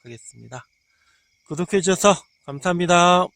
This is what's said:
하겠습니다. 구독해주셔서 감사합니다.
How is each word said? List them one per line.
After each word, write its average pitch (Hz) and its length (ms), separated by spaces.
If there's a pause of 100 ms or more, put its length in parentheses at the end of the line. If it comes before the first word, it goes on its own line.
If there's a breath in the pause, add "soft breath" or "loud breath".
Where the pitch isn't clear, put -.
하겠습니다. 120 600 (840)
구독해주셔서 180 680 (300)
감사합니다. 175 880